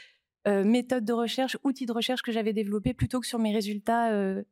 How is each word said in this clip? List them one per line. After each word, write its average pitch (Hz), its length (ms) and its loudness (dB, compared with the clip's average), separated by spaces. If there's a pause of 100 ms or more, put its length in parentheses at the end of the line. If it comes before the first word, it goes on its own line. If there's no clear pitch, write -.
(480)
euh, 196 160 4
méthodes 240 420 2
de 233 80 0
recherche, 233 500 0
outils 262 220 -2
de 233 60 -4
recherche 240 320 -2
que 240 80 -4
j'avais 220 220 0
développés 208 400 -2
plutôt - 260 -2
que 226 80 -6
sur 240 100 -4
mes 220 160 2
résultats, 220 580 0
euh, 196 400 0